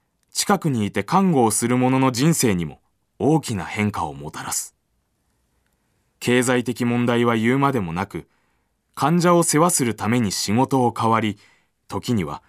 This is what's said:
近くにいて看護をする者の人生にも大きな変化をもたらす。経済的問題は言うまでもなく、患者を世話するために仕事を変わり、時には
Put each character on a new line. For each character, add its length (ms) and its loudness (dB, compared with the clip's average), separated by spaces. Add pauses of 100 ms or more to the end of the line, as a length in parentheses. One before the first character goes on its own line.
(320)
近 260 0
く 120 -2
に 160 -2
い 40 -4
て 140 -4
看 280 2
護 120 4
を 60 4
す 180 -2
る 80 2
者 220 2
の 140 2
人 200 2
生 220 2
に 100 -2
も 160 -12 (380)
大 240 2
き 120 -6
な 120 -6
変 240 -2
化 160 -6
を 80 -10
も 160 -12
た 120 -16
ら 100 -10
す。 220 -8 (1400)
経 240 2
済 220 0
的 220 -4
問 180 0
題 220 2
は 100 2
言 200 2
う 20 0
ま 140 0
で 80 -2
も 120 -6
な 140 -4
く、 200 -12 (680)
患 260 2
者 140 4
を 80 6
世 160 2
話 140 4
す 120 0
る 100 -2
た 140 -6
め 100 0
に 140 0
仕 220 -4
事 320 2
を 120 0
変 120 0
わ 100 2
り、 180 -4 (500)
時 260 -4
に 100 -2
は 240 -10